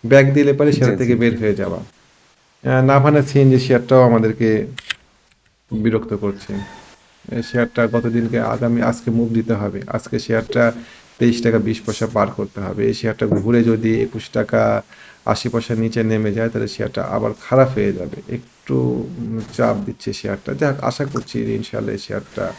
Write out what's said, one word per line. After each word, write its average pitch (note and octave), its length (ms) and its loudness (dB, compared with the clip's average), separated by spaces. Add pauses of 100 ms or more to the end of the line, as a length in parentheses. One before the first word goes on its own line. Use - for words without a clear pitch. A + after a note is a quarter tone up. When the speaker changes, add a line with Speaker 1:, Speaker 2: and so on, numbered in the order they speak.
Speaker 1:
ব্যাক C3+ 280 8
দিলে C#3+ 200 4
পরে D3 180 4
Speaker 2:
জি, - 80 0
Speaker 1:
সেটা B2+ 120 4
থেকে G#2+ 140 0
Speaker 2:
জি। A#2+ 100 4
Speaker 1:
বের A2+ 240 2
হয়ে G#2+ 160 0
যাওয়া। F#2 220 -4
আহ, - 1080 -4
নাভানা C#3 360 6
সিএনজি C3+ 380 4
শেয়ারটাও B2+ 420 4
আমাদেরকে A2 640 2 (1040)
বিরক্ত A2 420 0
করছে। G2+ 400 -6 (840)
এই A#2 80 -4
শেয়ারটা A#2+ 440 -2
গতদিনকে, A#2 520 -2
আগামী, A#2 420 0
আজকে A#2 300 -2
মুভ A#2 200 0
দিতে A2+ 220 0
হবে। G2+ 340 -4
আজকে A2+ 320 -6
শেয়ারটা A#2 520 0 (480)
তেইশ A#2+ 220 4
টাকা A2+ 180 2
বিশ A2 260 -2
পয়সা A2 280 -4
পার G#2+ 140 2
করতে G2+ 340 -8
হবে। G2 240 -4
এই G2+ 80 0
শেয়ারটা A2+ 340 -4
ঘুরে A2+ 360 2
যদি A2+ 380 0
একুশ - 280 -6
টাকা A2 520 0 (440)
আশি A2+ 240 -2
পয়সা A#2 260 -4
নিচে A2+ 280 -2
নেমে A2 300 0
যায়, A2+ 160 -2
তাহলে A2 180 -4
শেয়ারটা G#2 360 -6
আবার A2 280 -2 (100)
খারাপ C3 320 4
হয়ে G2+ 200 0
যাবে। - 420 -10
একটু, - 400 -8 (440)
উম, A2+ 200 -6 (140)
চাপ A2+ 320 0
দিচ্ছে A2+ 280 -8
শেয়ারটা। G#2 400 -8
যাক, C#3+ 300 -2
আশা C#3+ 220 -4
করছি A#2 500 -6
ইনশাআল্লাহ A2 380 -6
এই G2+ 60 -8
শেয়ারটা G2+ 600 -8